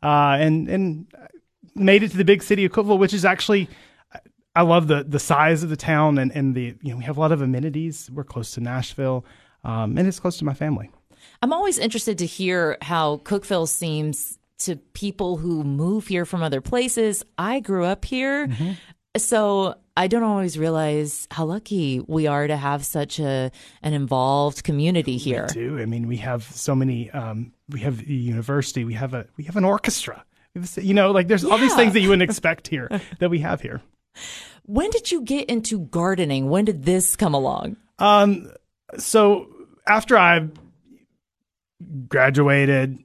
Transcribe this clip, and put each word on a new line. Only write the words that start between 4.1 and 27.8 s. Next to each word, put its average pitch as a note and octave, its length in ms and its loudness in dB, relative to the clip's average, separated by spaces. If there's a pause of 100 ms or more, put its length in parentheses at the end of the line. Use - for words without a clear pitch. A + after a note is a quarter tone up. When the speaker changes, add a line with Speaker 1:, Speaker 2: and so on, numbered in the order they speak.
Speaker 1:
I E3+ 60 4
love E3+ 280 6
the, C#3+ 200 2
the C#3+ 100 -2
size D#3 440 2
of E3+ 80 -6
the D#3 60 -4
town, D3+ 420 2
and, C3 180 0
and C3+ 180 0
the, A#2+ 280 -6
you C#3+ 80 -8
know, A#2+ 80 -8
we A#2+ 60 -10
have C#3+ 120 -6
a D3 40 -4
lot D#3 120 2
of D#3 80 0
amenities. D3 720 -4
We're C3+ 120 -10
close A2+ 280 -10
to - 80 -10
Nashville, B2+ 640 -4 (400)
um, A2+ 320 -4
and F#3 100 2
it's F#3+ 140 -2
close F3 180 -4
to D#3 60 -8
my D3 100 -2
family. D3+ 360 -6 (520)
Speaker 2:
I'm C4 120 0
always F#4+ 240 0
interested A3 400 -4
to E3+ 80 -4
hear F3+ 560 -2
how D3+ 420 -2
Cookeville G3 440 -2
seems D3+ 680 -4 (200)
to F3 180 -4
people F#3+ 600 -6
who D#3+ 260 -4
move E3 440 -2
here F3 180 -2
from F3 160 -4
other C#3+ 180 -2
places. A#3 640 -2 (140)
I A3+ 220 -2
grew F#3+ 260 -2
up G3 180 -2
here, C4 440 -2
Speaker 1:
Mm-hmm. C#3+ 240 -4 (440)
Speaker 2:
so G3+ 600 0 (200)
I F3+ 100 2
don't A#3 160 2
always F#3+ 360 0
realize D3+ 720 -2
how D#3+ 140 -4
lucky E3 600 -2
we D#3 220 0
are C#3+ 180 0
to D3+ 100 0
have C#3+ 280 -4
such D3 340 -6
a, C3+ 320 -2 (320)
an D3+ 100 -2
involved C#3 720 0
community D3+ 520 0
here. B2 320 -4
Speaker 1:
We - 60 -6
do. B2 260 -6
I A2+ 60 -6
mean, A#2 200 -4
we A#2+ 120 -4
have A#2 260 -6
so - 300 -4
many, B2+ 360 -2
um, A2+ 420 -8 (160)
we C#3 120 -10